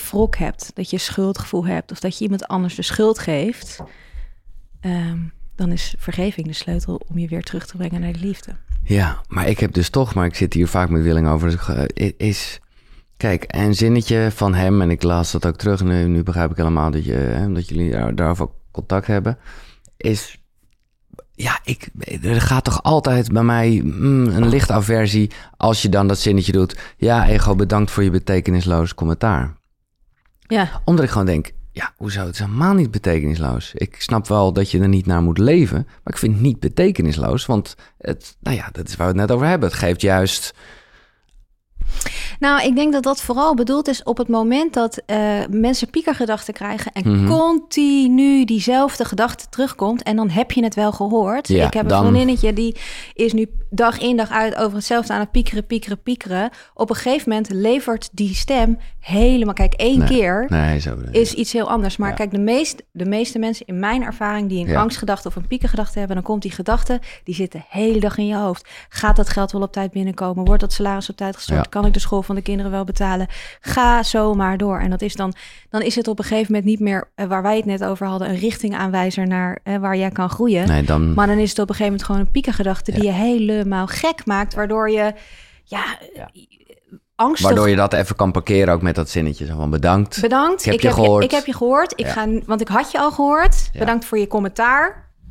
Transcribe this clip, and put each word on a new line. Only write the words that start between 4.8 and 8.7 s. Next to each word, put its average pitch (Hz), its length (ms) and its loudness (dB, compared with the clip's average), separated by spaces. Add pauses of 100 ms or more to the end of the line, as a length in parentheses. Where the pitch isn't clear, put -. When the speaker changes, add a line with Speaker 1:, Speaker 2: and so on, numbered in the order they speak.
Speaker 1:
dan 175 160 0
is - 260 -2
vergeving 175 480 -4
de 156 60 -8
sleutel 175 560 -4
om 170 100 -4
je 170 100 -4
weer 165 140 -6
terug - 240 -10
te - 100 -16
brengen 175 240 -6
naar 175 120 -4
de 165 60 -8
liefde. 190 340 -8 (320)